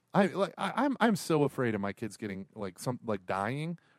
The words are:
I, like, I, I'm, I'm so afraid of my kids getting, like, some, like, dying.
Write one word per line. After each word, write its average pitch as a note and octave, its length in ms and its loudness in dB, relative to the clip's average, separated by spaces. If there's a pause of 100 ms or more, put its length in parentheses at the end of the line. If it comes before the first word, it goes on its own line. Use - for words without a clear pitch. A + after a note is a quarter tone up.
(120)
I, F#3+ 140 6
like, F3 320 -2
I, G3 180 -2
I'm, C4+ 240 2
I'm G#3+ 160 6
so D3+ 280 2
afraid B2+ 300 0
of G#2 60 -2
my G2+ 140 -2
kids A2 240 -8
getting, G2 360 -6
like, G2 240 -8
some, B2+ 280 -4
like, G2+ 180 -2
dying. C3+ 540 -2 (200)